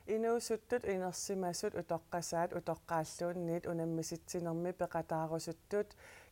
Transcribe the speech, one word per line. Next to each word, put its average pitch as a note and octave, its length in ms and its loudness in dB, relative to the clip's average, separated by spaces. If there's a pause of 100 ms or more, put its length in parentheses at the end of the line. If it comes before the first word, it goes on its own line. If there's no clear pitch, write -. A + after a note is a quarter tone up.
Inuusuttut A3+ 800 2
inersimassut F#3 880 0
utoqqasaat E3+ 800 0
utoqqaalluunniit E3+ 1080 0
unammisitsinnermi E3 1080 -2
peqataarusuttut E3 1200 -2 (360)